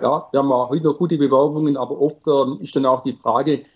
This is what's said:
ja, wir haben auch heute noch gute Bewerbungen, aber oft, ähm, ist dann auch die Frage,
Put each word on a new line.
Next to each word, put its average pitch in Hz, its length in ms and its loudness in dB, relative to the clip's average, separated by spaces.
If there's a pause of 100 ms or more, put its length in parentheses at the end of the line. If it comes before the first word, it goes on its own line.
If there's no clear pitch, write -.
ja, 143 320 -2
wir 139 80 2
haben 139 100 0
auch 123 200 0
heute 156 140 -2
noch 147 120 0
gute 170 220 0
Bewerbungen, 143 580 2
aber 139 240 -6
oft, 151 260 -2
ähm, 139 360 0
ist - 120 -10
dann 135 120 0
auch 131 160 2
die 131 100 -4
Frage, 131 520 -2 (120)